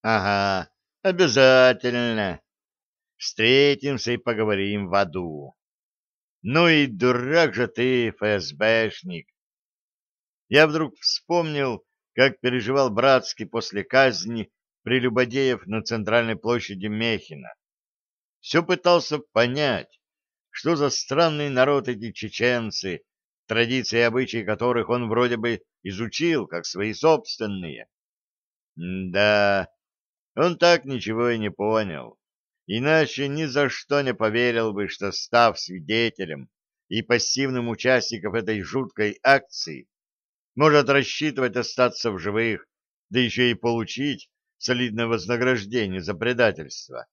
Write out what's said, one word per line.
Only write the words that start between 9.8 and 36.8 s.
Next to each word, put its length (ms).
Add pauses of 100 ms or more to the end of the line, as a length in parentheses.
Я 180
вдруг 320
вспомнил, 840 (280)
как 260
переживал 500
Братский 560
после 380
казни 680 (320)
прелюбодеев 840
на 180
центральной 540
площади 480
Мехино. 680 (840)
Всё 240
пытался 560 (140)
понять, 680 (500)
что 260
за 140
странный 600
народ 400
эти 240
чеченцы, 920 (440)
традиции 520
и 40
обычаи 400
которых 460
он 200
вроде 280
бы 240 (220)
изучил, 640
как 180
свои 280
собственные. 960 (880)
М-да, 920 (680)
он 220
так 280
ничего 440
и 80
не 140
понял. 680 (500)
Иначе 600
ни 180
за 240
что 320
не 120
поверил 600
бы, 140
что, 240
став 480
свидетелем 880 (400)